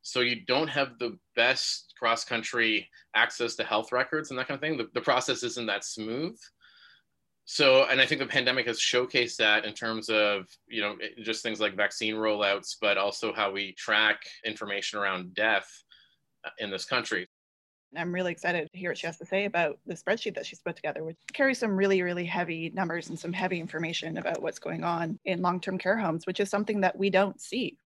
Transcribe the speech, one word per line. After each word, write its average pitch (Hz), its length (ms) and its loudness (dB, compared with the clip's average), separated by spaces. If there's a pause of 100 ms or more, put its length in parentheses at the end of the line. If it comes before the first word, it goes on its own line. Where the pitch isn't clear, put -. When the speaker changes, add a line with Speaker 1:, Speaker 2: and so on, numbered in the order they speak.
Speaker 1:
So - 200 -4
you 123 160 2 (100)
don't 147 220 2
have 139 300 0
the 117 200 -4 (180)
best - 640 2
cross-country 113 880 0 (260)
access 113 420 2
to 110 80 0
health 107 280 0
records 143 380 0
and 131 80 -6
that 127 100 -4
kind 139 80 -4
of 135 60 -8
thing. 156 160 -2
The, 113 160 -4
the 120 80 -2
process 127 400 2
isn't 120 240 -4
that 101 180 -2
smooth. 123 540 -6 (1040)
So, 131 420 6
and 131 140 4
I 127 60 8
think 139 140 0
the 135 60 -2
pandemic 127 420 0
has 113 100 -2
showcased 123 580 2
that 107 300 4
in 104 80 -8
terms 113 340 -4
of, 104 380 2 (200)
you 113 140 -6
know, 104 200 -2
it, - 240 -10
just 110 180 -2
things 107 180 -4
like 101 160 0
vaccine 107 380 0
rollouts, 104 680 0
but 101 160 4
also 101 380 -2
how 101 160 2
we 98 220 -6
track 107 500 2 (240)
information 104 520 -4
around 92 360 -2
death, 104 340 4 (800)
uh, - 120 -10
in 107 120 -6
this 95 160 -6
country. 110 420 -2 (680)
Speaker 2:
I'm 170 160 -4
really 180 200 -2
excited 170 380 -2
to 180 80 -16
hear 175 120 -4
what - 80 -4
she - 80 -6
has 165 100 -6
to - 80 -14
say 196 220 0
about 170 400 0
the 180 80 -6
spreadsheet 202 400 -2
that - 100 -6
she's - 160 -14
put 170 160 -6
together, 156 260 -6
which 165 140 -8 (160)
carries 269 240 2
some 220 180 0
really, 190 280 4
really 175 240 -2
heavy 170 480 -2
numbers 170 340 -2
and 160 100 -8
some 170 140 -6
heavy 185 260 -2
information 165 600 -6
about 170 240 -4
what's - 160 -4
going 165 260 -6
on 170 400 -2
in 180 160 -2
long-term 180 380 0
care 190 180 2
homes, 165 300 -2
which 185 120 -4
is 202 120 2
something 208 320 0
that 185 160 2
we 196 100 2
don't 196 320 2
see. - 480 -4